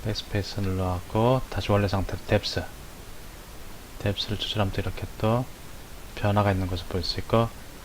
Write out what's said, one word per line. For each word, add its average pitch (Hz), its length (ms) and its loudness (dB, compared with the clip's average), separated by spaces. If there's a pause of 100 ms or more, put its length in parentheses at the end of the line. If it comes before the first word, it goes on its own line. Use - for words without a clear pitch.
백스페이스 104 560 -2
눌러갖고 95 880 2
다시 - 220 0
원래 101 160 6
상태로 95 400 0
뎁스, - 360 2 (1400)
뎁스를 101 340 0
조절하면 98 360 0
또 101 80 0
이렇게 95 260 -2 (100)
또 117 280 4 (680)
변화가 101 360 4
있는 95 160 2
것을 90 200 -2
볼 90 160 -2
수 - 180 -2
있고, 113 280 4 (360)